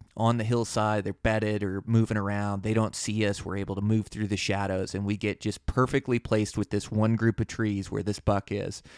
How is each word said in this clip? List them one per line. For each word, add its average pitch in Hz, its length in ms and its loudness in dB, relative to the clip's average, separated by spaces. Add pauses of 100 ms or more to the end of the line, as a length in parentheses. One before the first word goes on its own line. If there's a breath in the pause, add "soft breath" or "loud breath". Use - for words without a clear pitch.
(140)
on 113 220 2
the 113 80 -2
hillside, 107 600 0
they're 98 100 -4
bedded 107 480 0
or 98 240 -2
moving 110 320 4
around. 101 440 -2
They 107 120 0
don't 110 200 2
see 107 320 -2
us. 101 180 -2
We're 92 120 -6
able 98 200 -4
to 98 40 -4
move 107 280 2
through 104 180 -4
the 101 100 0
shadows, 95 580 -2
and 101 120 -4
we 104 100 0
get 101 240 -4
just - 240 -6
perfectly 131 540 2
placed 107 400 0
with 104 120 -2
this 104 200 -4
one 110 260 4
group 113 240 2
of 110 60 0
trees 101 440 -4
where 101 120 -2
this 101 180 -4
buck 101 320 0
is, 98 300 -6 (160 loud breath)